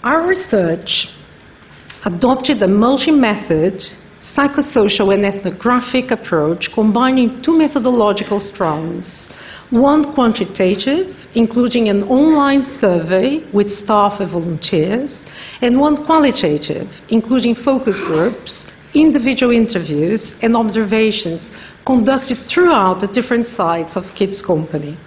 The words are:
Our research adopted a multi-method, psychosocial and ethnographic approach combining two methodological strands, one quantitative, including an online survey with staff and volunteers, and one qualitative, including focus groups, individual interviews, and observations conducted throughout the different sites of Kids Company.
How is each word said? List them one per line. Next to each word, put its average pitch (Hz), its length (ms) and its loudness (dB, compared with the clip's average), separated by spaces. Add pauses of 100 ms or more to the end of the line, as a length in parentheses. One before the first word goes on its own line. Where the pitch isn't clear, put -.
Our 320 240 0
research 202 800 -2 (960)
adopted 247 580 0
a 190 40 2
multi-method, 208 1120 2 (400)
psychosocial 240 920 0
and 202 100 0
ethnographic 233 840 -2
approach 170 640 -2
combining 240 680 2
two 330 140 2
methodological 226 840 0
strands, 170 880 -6 (420)
one 285 440 4
quantitative, 226 1000 0 (200)
including 233 540 2
an 202 160 0
online 277 580 4
survey 196 800 0 (120)
with 202 160 2
staff 202 500 0
and 175 100 -4
volunteers, 175 960 -4 (380)
and 247 180 4
one 294 240 2
qualitative, 202 840 0 (200)
including 226 460 2
focus 247 460 -2
groups, 170 680 -4 (240)
individual 262 580 4
interviews, 180 880 0
and 233 140 2
observations 214 960 0 (360)
conducted 262 500 2 (100)
throughout 220 540 2
the 202 60 -2
different 233 400 -2
sites 170 500 -4
of 185 80 -6 (100)
Kids 190 280 -2
Company. 156 640 -4